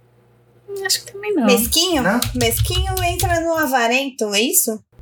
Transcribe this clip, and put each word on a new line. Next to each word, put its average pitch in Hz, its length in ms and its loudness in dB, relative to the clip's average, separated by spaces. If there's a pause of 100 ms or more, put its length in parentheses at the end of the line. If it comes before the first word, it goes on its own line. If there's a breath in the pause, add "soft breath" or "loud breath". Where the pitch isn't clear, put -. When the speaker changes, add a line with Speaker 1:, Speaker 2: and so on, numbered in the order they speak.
(880)
Speaker 1:
Acho - 180 -2
que - 80 -20
também 403 220 -4
não. 254 120 2
Speaker 2:
Mesquinho? 262 560 2
Speaker 3:
Não? 226 180 2 (140)
Speaker 2:
Mesquinho 247 600 0 (100)
entra 349 360 0
no 330 140 0
avarento, 254 800 0
é 202 60 2
isso? 240 420 0 (200)